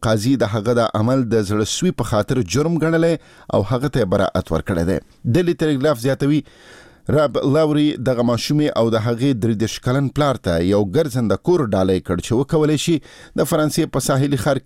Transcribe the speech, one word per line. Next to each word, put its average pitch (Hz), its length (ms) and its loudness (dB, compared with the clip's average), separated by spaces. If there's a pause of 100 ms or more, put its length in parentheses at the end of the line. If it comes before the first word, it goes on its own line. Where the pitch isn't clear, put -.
قاضي 110 360 2
د 101 100 -2
هغه 117 280 0
د 110 200 0
عمل 127 320 2
د 110 160 2
زړه 107 240 0
سوي 180 300 0
په - 80 -4
خاطر 117 320 0 (100)
جرم 156 320 0
ګڼلی 165 280 2 (400)
او 104 180 2
هغه 131 180 -2
ته 139 100 -2
یې 98 140 0
براءت 92 420 0
ورکړی 85 360 -2
دی. 85 100 -2 (240)
ډیلی 175 340 0
ټیلیګراف 143 460 0
زیاتوي، 139 360 0 (720)
راب 147 240 2 (160)
لاوري 151 320 2 (220)
دغه 120 200 0
ماشومې 147 400 0 (120)
او 113 140 2
د 110 120 2
هغې 120 340 0
درې 113 220 0
دېرش 110 120 -2 (140)
کلن 135 180 0 (120)
پلار 143 280 0
ته 85 220 0
یو 101 180 2
ګرځنده 113 520 -2 (120)
کور 175 160 2
ډالۍ 95 420 0
کړ 90 180 -2
چې - 140 -4
وکولی 151 440 0
شي 170 120 2 (440)
د 160 120 0
فرانسې 156 460 0
په 135 100 -4
ساحلي 139 360 0
ښار 139 220 0